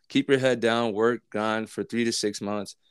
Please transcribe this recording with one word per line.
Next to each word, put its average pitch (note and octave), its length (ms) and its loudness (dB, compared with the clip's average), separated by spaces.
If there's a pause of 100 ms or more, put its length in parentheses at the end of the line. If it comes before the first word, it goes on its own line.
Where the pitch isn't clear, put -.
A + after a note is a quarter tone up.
keep C#3 200 0
your C3+ 120 4
head B2+ 180 2
down, A#2 340 2
work, A2+ 380 2
grind A2 400 -2
for G#2 140 -6
three A#2 180 -2
to A#2 80 0
six G#2+ 300 -2
months. G#2 340 -6 (160)